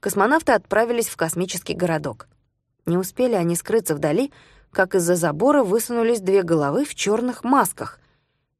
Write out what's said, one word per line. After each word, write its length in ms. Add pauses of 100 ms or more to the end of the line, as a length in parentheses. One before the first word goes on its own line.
космонавты 520
отправились 560
в 80
космический 580
городок. 520 (600)
Не 120
успели 360
они 200
скрыться 400
вдали, 380 (400)
как 220
из-за 200
забора 480
высунулись 580
две 220
головы 420
в 100
чёрных 500
масках. 560 (600)